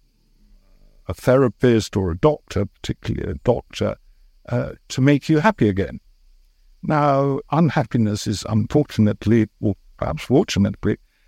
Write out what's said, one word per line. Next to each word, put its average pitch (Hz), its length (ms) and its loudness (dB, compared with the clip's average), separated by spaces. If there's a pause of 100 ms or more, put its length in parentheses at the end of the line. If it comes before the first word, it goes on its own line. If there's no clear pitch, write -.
(1080)
a - 60 -8
therapist 123 840 2
or 95 140 -2
a 85 60 -6
doctor, - 480 -2
particularly - 680 -8
a - 40 -8
doctor, - 600 -4 (540)
uh, 123 240 -6 (160)
to - 120 -4
make 143 260 2
you 160 120 2
happy 170 280 2
again. 92 320 -2 (840)
Now, 139 560 0 (120)
unhappiness 120 760 0
is 104 200 -6
unfortunately, 110 1000 0 (120)
or 104 140 -2 (220)
perhaps - 260 -6
fortunately, - 720 0 (300)